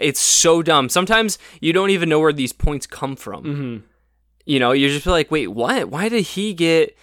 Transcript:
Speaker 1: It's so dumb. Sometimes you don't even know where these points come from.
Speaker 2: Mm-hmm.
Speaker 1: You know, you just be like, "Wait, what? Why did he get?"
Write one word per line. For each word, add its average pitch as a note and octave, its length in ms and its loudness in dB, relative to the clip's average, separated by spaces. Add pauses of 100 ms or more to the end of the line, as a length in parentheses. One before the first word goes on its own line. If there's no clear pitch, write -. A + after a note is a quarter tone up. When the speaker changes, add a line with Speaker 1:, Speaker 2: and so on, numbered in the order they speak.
Speaker 1:
It's C#3+ 200 -2
so E3+ 420 4
dumb. D3 260 2
Sometimes G#3+ 500 0 (220)
you D#3+ 120 0
don't F#3+ 180 2
even F3 180 0
know D#3 120 4
where D#3 120 4
these C3+ 200 -4
points D3 340 -4
come C3+ 300 -8
from. - 280 -14
Speaker 2:
Mm-hmm. C#3+ 320 -8 (720)
Speaker 1:
You C#3 140 0
know, B2 120 2
you C#3 160 2
just C#3+ 180 -2
be D#3 40 -2
like, D3+ 220 0
"Wait, C#3+ 160 -2
what? A#2 400 -2
Why F#3+ 200 -4
did A3+ 160 0
he G#3 300 -6
get?" E3 480 2